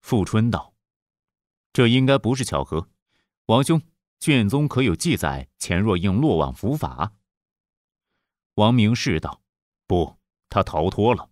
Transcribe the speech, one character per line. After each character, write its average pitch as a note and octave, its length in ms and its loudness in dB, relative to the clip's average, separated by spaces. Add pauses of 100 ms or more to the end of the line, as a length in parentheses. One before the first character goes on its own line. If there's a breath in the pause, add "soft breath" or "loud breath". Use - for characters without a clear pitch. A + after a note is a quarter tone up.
富 G#2 240 0
春 A2 260 0
道 F2+ 220 -6 (1000)
：“这 B2+ 120 4
应 B2+ 200 4
该 C3+ 100 4
不 B2+ 180 0
是 C3 80 -6
巧 C#2 220 -4
合。 D#2+ 240 -6 (580)
王 A#2 160 2
兄， D#3+ 200 0 (360)
卷 B2+ 300 2
宗 C#3+ 180 0
可 C3 160 -2
有 F#2+ 140 0
记 D#3 220 -2
载 C#2 280 -6 (120)
钱 F2 200 -2
若 G2+ 200 0
应 F#2+ 180 0
落 B2+ 220 2
网 C2+ 160 -2
伏 A2+ 200 -4
法？” D2+ 380 -6 (1400)
王 G#2+ 160 4
明 A#2 220 4
士 F#2+ 260 -2
道 - 220 -14 (440)
：“不， F2 300 -2 (320)
他 G2 140 0
逃 E2 260 -2
脱 A2 260 2
了。 - 180 -10